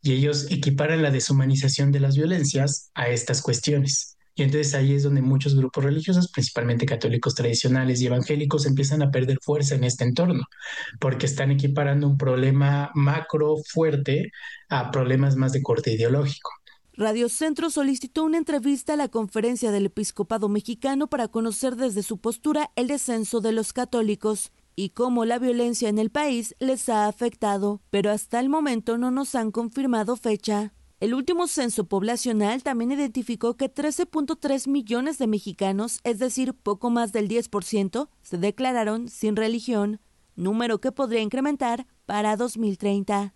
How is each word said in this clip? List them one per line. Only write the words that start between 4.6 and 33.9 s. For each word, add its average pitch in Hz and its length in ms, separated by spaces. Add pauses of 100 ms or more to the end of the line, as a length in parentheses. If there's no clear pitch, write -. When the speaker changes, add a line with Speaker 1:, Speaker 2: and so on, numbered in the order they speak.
Speaker 1:
ahí 139 200
es 139 100
donde 143 180
muchos 135 320
grupos 135 300
religiosos, 165 480
principalmente 120 520
católicos 123 520
tradicionales 127 640
y 127 60
evangélicos, 143 600
empiezan 139 360
a 139 100
perder 131 280
fuerza 143 360
en 123 80
este 123 180
entorno, 127 400 (560)
porque 127 280
están 135 260
equiparando 143 560
un 139 80
problema 139 760
macro 151 640 (120)
fuerte 143 640 (360)
a 123 220
problemas 131 460
más 131 160
de 135 100
corte 117 300
ideológico. 131 580 (420)
Speaker 2:
Radio 220 380
Centro 320 400
solicitó 277 540
una 320 120
entrevista 285 560
a 302 40
la 285 120
Conferencia 226 640
del 202 140
Episcopado 208 640
Mexicano 269 580
para 240 200
conocer 226 480
desde 220 260
su 196 160
postura 302 580
el 247 120
descenso 233 520
de 220 120
los 220 200
católicos 214 800 (240)
y 190 140
cómo 240 340
la 233 140
violencia 240 500
en 214 100
el 220 120
país 269 480
les 262 300
ha 214 180
afectado, 208 720 (100)
pero 202 200
hasta 214 280
el 254 100
momento 254 500
no 254 120
nos 262 240
han 226 160
confirmado 233 680
fecha. 214 580 (240)
El 220 160
último 339 320
censo 240 380
poblacional 220 800
también 247 300
identificó 233 640
que 269 140
trece 302 340